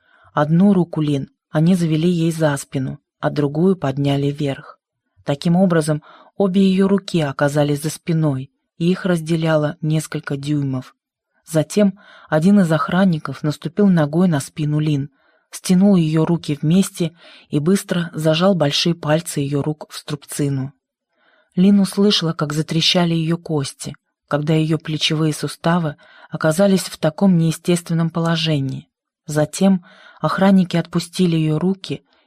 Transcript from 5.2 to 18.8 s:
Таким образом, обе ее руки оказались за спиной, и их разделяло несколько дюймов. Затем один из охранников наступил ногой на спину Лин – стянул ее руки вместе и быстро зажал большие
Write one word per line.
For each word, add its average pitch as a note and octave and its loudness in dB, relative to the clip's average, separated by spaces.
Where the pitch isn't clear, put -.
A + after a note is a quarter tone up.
Таким E3+ 0
образом, E3 2
обе G3 2
ее F#3+ 2
руки F#3+ 0
оказались D3 0
за D#3+ -4
спиной, D3 -2
и E3+ 0
их F#3 -2
разделяло D#3+ 0
несколько D3+ -4
дюймов. C#3 -4
Затем - 0
один F3+ 4
из E3 2
охранников D#3+ 0
наступил D3+ 0
ногой E3+ 2
на D#3 0
спину D3+ -4
Лин – D3+ -2
стянул F#3+ 2
ее D#3+ 2
руки D#3+ -2
вместе E3+ 0
и D3 -2
быстро F3 -2
зажал D#3+ 2
большие D3+ 0